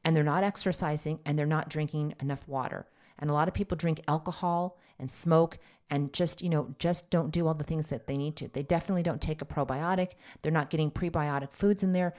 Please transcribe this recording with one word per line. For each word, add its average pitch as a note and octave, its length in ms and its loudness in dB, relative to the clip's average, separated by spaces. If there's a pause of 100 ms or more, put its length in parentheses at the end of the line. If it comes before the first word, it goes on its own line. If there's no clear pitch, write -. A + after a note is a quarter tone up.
and E3 140 4
they're D3+ 80 6
not D#3+ 220 2
exercising, D#3 800 -2
and D3+ 120 0
they're D3 80 2
not D3+ 220 0
drinking D3+ 540 -2
enough C#3 260 -4
water. C3 400 -6 (320)
And D3+ 100 -2
a D3 40 2
lot D#3 160 2
of - 40 -6
people F#3+ 220 -2
drink D#3+ 320 0
alcohol E3+ 720 -2 (180)
and C3 140 -8
smoke E3 460 4 (320)
and C#3+ 220 0
just, - 300 -2
you F3 80 -2
know, D3 300 0
just F3 300 0
don't E3 220 2
do E3+ 160 2
all D#3+ 60 2
the D3 100 -4
things D#3 240 -2
that - 200 -6
they C#3 100 -2
need D3+ 180 -2
to. - 140 -10
They C#3+ 120 -4
definitely E3+ 420 0
don't D#3+ 180 -2
take D#3 200 -2
a D3+ 40 -6
probiotic. E3 680 0 (300)
They're D#3 100 0
not D3 180 2
getting D#3 220 0
prebiotic D3 640 -2
foods G3+ 280 2
in F#3 120 2
there, F3+ 260 2